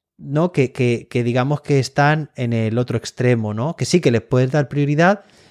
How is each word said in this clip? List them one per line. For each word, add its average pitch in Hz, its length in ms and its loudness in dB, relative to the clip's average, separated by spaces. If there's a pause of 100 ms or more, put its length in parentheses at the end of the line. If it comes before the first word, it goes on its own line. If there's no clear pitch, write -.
(180)
¿no? 151 360 -2
Que, 127 180 0
que, 120 380 -2
que 120 160 -2
digamos 127 340 0
que 143 200 0
están 143 580 0
en 120 160 -2
el 113 240 0
otro 123 200 -2
extremo, 117 560 -2
¿no? 120 220 -6
Que - 80 -6
sí 175 160 2
que 147 120 2
les 113 100 2
puedes 127 300 0
dar 147 180 0
prioridad, 147 560 0 (260)